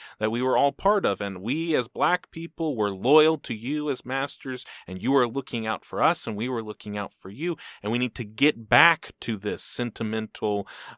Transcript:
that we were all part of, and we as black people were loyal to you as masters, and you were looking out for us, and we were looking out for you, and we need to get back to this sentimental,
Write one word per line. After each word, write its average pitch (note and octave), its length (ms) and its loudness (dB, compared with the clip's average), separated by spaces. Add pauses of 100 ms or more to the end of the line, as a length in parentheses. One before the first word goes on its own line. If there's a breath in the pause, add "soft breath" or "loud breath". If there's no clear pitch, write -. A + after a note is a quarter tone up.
(200 loud breath)
that A2 100 2
we A#2 100 0
were B2+ 160 2
all C#3 140 4
part G3 340 2
of, G2+ 160 2
and G2 220 -6
we D#3 320 -2
as B2 140 2
black E3 420 -2
people E3 460 -4
were G#2 160 0
loyal D3+ 460 6
to - 160 -6
you D3 360 -4
as - 160 -4
masters, C3+ 580 -6 (220 loud breath)
and F#2 160 -8
you A#2+ 80 2
were C3+ 160 6
looking A#2+ 400 -4
out A2 180 -4
for F#2+ 160 -4
us, D#3 280 2
and G#2+ 80 -4
we A2+ 120 -4
were A#2+ 140 -2
looking G#2+ 340 -8
out G2+ 160 -6
for - 160 -16
you, D3+ 280 -6 (260 loud breath)
and G#2 80 -2
we A#2+ 80 2
need B2 160 -2
to A#2+ 100 -6
get A2 440 0
back D#3 500 4
to - 140 -4
this G2 300 -4
sentimental, A2 1080 -2 (300 loud breath)